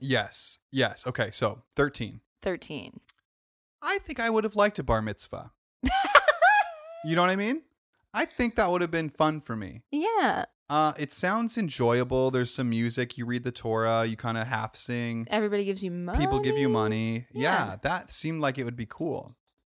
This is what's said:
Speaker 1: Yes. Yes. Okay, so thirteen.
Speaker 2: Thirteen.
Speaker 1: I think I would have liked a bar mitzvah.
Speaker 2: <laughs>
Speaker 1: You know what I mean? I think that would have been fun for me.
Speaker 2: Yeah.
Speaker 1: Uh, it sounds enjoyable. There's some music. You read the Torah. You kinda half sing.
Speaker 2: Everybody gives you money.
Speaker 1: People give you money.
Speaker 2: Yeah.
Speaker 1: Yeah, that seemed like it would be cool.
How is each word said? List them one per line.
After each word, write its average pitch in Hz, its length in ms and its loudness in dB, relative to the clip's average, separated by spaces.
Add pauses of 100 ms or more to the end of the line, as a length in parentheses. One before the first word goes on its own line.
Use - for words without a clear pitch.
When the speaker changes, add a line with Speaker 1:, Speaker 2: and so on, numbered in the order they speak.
Speaker 1:
Yes. 120 560 -2 (120)
Yes. 127 360 0
Okay, 120 240 -2
so 104 320 -2 (120)
thirteen. 117 460 0 (220)
Speaker 2:
Thirteen. - 580 -8 (800)
Speaker 1:
I 370 220 0
think 285 180 -6
I 233 80 2
would 220 160 2
have 208 100 -4
liked 208 240 4
a 151 60 -2
bar 113 160 2
mitzvah. - 500 -6 (320)
Speaker 2:
<laughs> - 80 2 (1120)
Speaker 1:
You 160 120 -2
know 175 60 6
what 180 80 4
I 190 60 0
mean? 233 260 -2 (520)
I 277 120 2
think 240 300 -2
that 196 140 4
would 180 120 2
have 170 100 -2
been 160 180 0
fun 156 300 0
for 117 160 -8
me. 107 340 -10
Speaker 2:
Yeah. 330 540 0 (260)
Speaker 1:
Uh, 151 280 4
it 147 120 -4
sounds 220 480 -2
enjoyable. 131 720 2
There's 127 240 2
some 127 160 0
music. 117 480 0
You 120 80 -4
read 123 160 -2
the 123 80 -4
Torah. 113 540 2
You 113 120 -2
kinda 113 280 -2
half 110 320 -4
sing. 117 540 -4
Speaker 2:
Everybody 208 340 0
gives 190 180 -4
you 185 80 -4
money. 175 280 -2
Speaker 1:
People 392 200 2
give - 200 0
you 135 100 2
money. 113 640 0
Speaker 2:
Yeah. 139 380 0
Speaker 1:
Yeah, 95 120 -10
that 170 300 -4
seemed 160 280 -4
like 139 180 0
it 127 60 -4
would 120 120 -6
be 117 100 -8
cool. - 480 -6 (320)